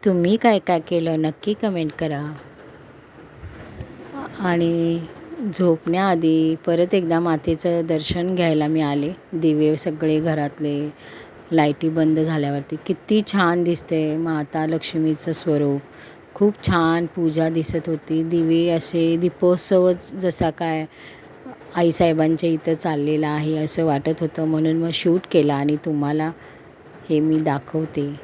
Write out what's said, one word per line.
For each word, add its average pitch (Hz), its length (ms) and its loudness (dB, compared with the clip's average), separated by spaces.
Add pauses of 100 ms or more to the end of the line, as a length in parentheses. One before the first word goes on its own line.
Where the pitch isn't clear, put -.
तुम्ही 185 320 4
काय 220 220 4
काय 175 200 0
केलं 165 420 -2
नक्की 156 320 -2
कमेंट 180 380 -2
करा. 147 420 -6 (2000)
आणि 170 600 2 (600)
झोपण्याआधी 165 960 2 (100)
परत 175 300 2
एकदा 170 240 2
मातेचं 170 680 0
दर्शन 170 500 -2
घ्यायला 156 320 2
मी 156 140 2
आले. 147 320 0 (200)
दिवे 156 440 2
सगळे 156 420 0
घरातले, 151 760 -2 (580)
लाईटी 156 380 2
बंद 160 300 2
झाल्यावरती 147 560 -2 (100)
किती - 360 0 (100)
छान 175 320 2
दिसते 156 540 -2
माता 156 480 -2
लक्ष्मीचं 160 680 -2
स्वरूप. 147 500 0 (540)
खूप 202 320 0
छान 170 380 2
पूजा 160 440 0
दिसत 165 380 -2
होती. 160 360 -2
दिवे 165 460 2
असे 165 480 0
दीपोत्सवच 180 960 2
जसा 180 360 -2
काय 156 360 -4 (880)
आईसाहेबांच्या 165 760 2
इथं 160 260 0
चाललेला 151 520 -2
आहे 151 300 -2
असं 156 280 -2
वाटत 143 340 0
होतं, 160 260 -4
म्हणून 156 300 0
मग 165 180 -2
शूट 175 280 2 (100)
केला 147 240 4
आणि 147 200 0
तुम्हाला 151 560 -2 (760)
हे 156 100 2
मी 156 200 2
दाखवते. 151 760 -4 (100)